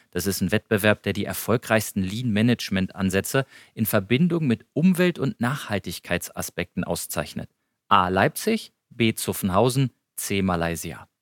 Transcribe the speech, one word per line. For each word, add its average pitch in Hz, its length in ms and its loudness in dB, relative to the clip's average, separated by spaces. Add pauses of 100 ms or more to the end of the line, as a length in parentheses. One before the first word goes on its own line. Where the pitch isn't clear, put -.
(120)
Das 90 140 -4
ist 95 140 -2
ein 92 120 0
Wettbewerb, 107 500 2
der 101 100 -2
die 98 140 -4
erfolgreichsten 107 760 0
Lean-Management-Ansätze 101 1400 0 (300)
in 113 100 -4
Verbindung 139 640 2
mit 113 260 0
Umwelt- 175 460 2
und 117 200 -4
Nachhaltigkeitsaspekten 92 1400 -6
auszeichnet. - 680 -6 (400)
A. 92 180 6
Leipzig, 135 640 0 (180)
B. 113 240 2
Zuffenhausen, 113 760 0 (220)
C. 98 280 -2
Malaysia. 85 680 -2 (140)